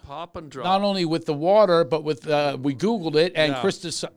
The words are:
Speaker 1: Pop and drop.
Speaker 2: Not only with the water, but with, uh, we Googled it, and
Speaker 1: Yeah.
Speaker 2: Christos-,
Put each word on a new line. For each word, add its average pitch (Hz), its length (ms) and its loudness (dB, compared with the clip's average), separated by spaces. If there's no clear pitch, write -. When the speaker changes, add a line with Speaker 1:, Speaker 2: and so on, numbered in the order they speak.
Speaker 1:
Pop 156 320 -14
and 165 140 -14
drop. 131 160 -10
Speaker 2:
Not 190 160 2
only 196 240 0
with 160 220 -2
the 156 80 0
water, 175 480 4
but 156 200 -2
with, 151 240 -4
uh, 147 320 0
we 139 140 -2
Googled 175 440 -2
it, 180 180 4
and 156 180 2
Speaker 1:
Yeah. 135 80 -4
Speaker 2:
Christos-, 180 420 -4